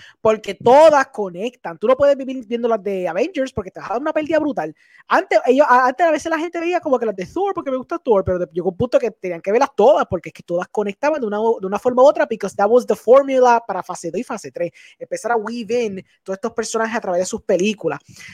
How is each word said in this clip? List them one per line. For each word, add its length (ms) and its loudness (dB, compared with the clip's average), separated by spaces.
porque 320 0
todas 540 6
conectan. 720 -8
Tú 80 -4
no 80 4
puedes 200 4
vivir 300 -10
viendo 220 -4
las 160 -2
de 240 -4
Avengers, 440 -4
porque 200 -10
te 80 -18
vas 100 -12
a 40 -6
dar 80 -4
una 120 -4
pérdida 240 -2
brutal. 380 -4
Antes, 400 2
ellos, 200 6
a-, 200 6
antes 180 0
a 60 4
veces 180 -2
la 80 -2
gente 220 -6
veía 220 -2
como 180 0
que 80 -2
las 80 -4
de 100 -10
Thor, 300 -4
porque 160 -8
me 60 -2
gusta 200 -8
Thor, 260 2
pero 140 -2
de-, 140 -6
llegó 180 -4
un 80 -6
punto 220 2
que 100 -4
tenían 320 -10
que 100 -4
verlas 240 2
todas, 320 4
porque 220 -6
es 40 -16
que 100 -20
todas 240 -4
conectaban 520 -4
de 60 -4
una, 120 -4
de 280 0
una 140 -4
forma 240 2
u 20 2
otra, 220 -2
because 280 -8
that 140 2
was 160 4
the 100 0
formula 720 4
para 160 -6
fase 300 -10
dos 80 -6
y 40 -6
fase 280 -12
tres. 200 -6
Empezar 320 -6
a 60 2
weave 460 -4
in 220 -8
todos 160 -8
estos 140 -8
personajes 440 -4
a 60 -4
través 200 -2
de 40 -2
sus 160 -8
películas, 580 0